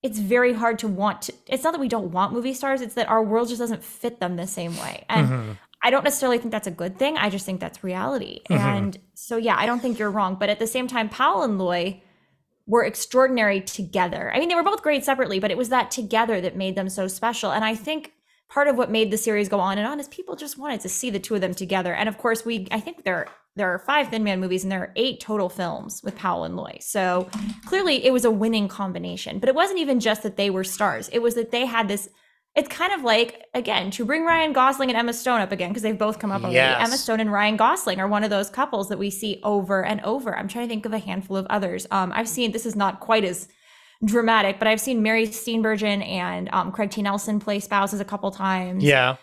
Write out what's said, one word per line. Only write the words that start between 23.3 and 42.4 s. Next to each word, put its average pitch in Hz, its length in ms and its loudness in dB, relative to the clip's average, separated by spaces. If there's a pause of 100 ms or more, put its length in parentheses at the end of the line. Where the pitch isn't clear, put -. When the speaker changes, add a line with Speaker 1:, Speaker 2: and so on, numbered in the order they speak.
Speaker 1:
there 196 120 0
are 180 120 0
five 277 280 0
Thin 220 160 -2
Man 190 160 0
movies 185 220 -2
and 190 100 -4
there 190 80 -2
are 180 160 -8
eight 254 240 -2
total 202 300 -2
films 175 520 -6
with 196 140 -8
Powell 175 280 -2
and - 120 -6
Loy. - 240 -10
So 185 480 0 (380)
clearly 359 400 2
it 262 80 8
was 240 100 2
a 233 60 6
winning 214 380 2
combination, 180 720 -6
but 247 120 2
it 262 40 4
wasn't 370 260 2
even 269 200 2
just 214 220 2
that 190 160 -6
they 202 100 2
were 190 160 0
stars. 185 460 -2
It - 80 0
was 233 160 2
that 233 160 -2
they 247 160 0
had 226 220 0
this, 202 200 -4 (480)
it's - 120 2
kind 359 240 -2
of 330 100 -4
like, 233 500 2
again, 208 380 0
to 233 140 -4
bring 302 200 0
Ryan 330 280 4
Gosling 269 360 4
and 233 80 0
Emma 233 160 0
Stone 240 280 0
up 190 100 -2
again, 180 240 -4
'cause 208 80 -6
they've 214 160 0
both 214 220 0
come 208 100 -4
up 196 120 -2
already. 185 120 -2
Speaker 2:
Yes. 131 320 6
Speaker 1:
Emma 247 100 0
Stone 220 220 0
and 214 140 0
Ryan 208 240 2
Gosling 226 420 2
are 190 80 0
one 208 160 2
of 214 80 0
those 202 180 0
couples 233 420 -2
that 202 100 -2
we 202 100 -2
see 202 320 -6
over 196 420 2
and 214 180 -2
over. 233 360 -2
I'm 202 80 -6
trying 240 200 -6
to - 20 -6
think 226 180 -4
of 214 60 -4
a 220 80 -2
handful 196 360 -6
of 190 140 -2
others. 185 400 -2
Um, 190 240 0
I've 226 140 0
seen, 233 240 -2